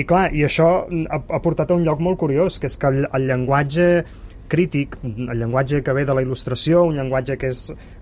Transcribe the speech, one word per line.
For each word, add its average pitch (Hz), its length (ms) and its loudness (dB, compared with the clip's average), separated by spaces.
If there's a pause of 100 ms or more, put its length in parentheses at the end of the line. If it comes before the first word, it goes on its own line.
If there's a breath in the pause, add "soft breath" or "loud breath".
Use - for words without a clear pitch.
clar, 180 260 4
i 147 140 2
això 160 220 4 (420)
ha, 151 80 -4 (100)
ha 151 140 -2
portat 165 300 0
a 175 40 4
un 175 80 4
lloc 151 160 0
molt 180 180 0
curiós, 170 400 0
que 143 100 -6
és - 100 -6
que 143 100 0
el, 135 160 2
el 135 240 -2
llenguatge 139 600 2 (600 loud breath)
crític, 147 560 0
el 120 320 -6
llenguatge 127 480 0
que 139 80 -2
ve 135 140 0
de 139 100 0
la 131 80 0
il·lustració, 131 640 0
un 160 100 0
llenguatge 131 420 -2
que 135 120 -2
és, 123 160 -6 (360 loud breath)